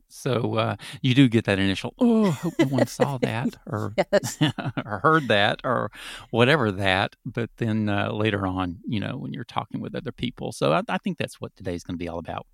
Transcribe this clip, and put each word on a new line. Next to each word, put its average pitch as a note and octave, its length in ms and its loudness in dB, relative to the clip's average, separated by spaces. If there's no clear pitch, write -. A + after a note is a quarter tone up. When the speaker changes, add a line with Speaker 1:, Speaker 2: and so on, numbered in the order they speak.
Speaker 1:
So, A2+ 460 -2
uh, A2 220 0
you B2+ 140 2
do C3+ 120 8
get A2 180 2
that G2 120 4
initial, G2 400 -2
"Oh, A3 320 4
hope E3 300 -4
no - 60 4
one C3+ 200 2
saw C3+ 320 -2
Speaker 2:
<laughs> A#2+ 40 -6
Speaker 1:
that," A#2 340 -2
or, G#2+ 300 -4
Speaker 2:
Yes. F#3+ 440 0
Speaker 1:
<laughs> - 460 -2
or G2+ 160 -4
heard D#3 240 4
that, A2 380 2
or A#2+ 260 -2
whatever A#2+ 400 4
that. F#2+ 460 0
But A#2 300 -6
then, A2 320 0
uh, G#2 240 -2
later G#2 340 0
on, F#2 400 -2
you A2+ 140 -2
know, G#2+ 160 -4
when - 160 -10
you're - 100 -10
talking - 380 -8
with - 160 -10
other A#2+ 160 -8
people. - 400 -8
So C#3 220 0
I, F3 140 2
I F#3 100 -4
think F3+ 200 -6
that's - 220 -8
what - 160 -12
today's F2+ 260 -8
gonna - 140 -10
be E2+ 120 -8
all E2+ 120 -6
about. - 340 -8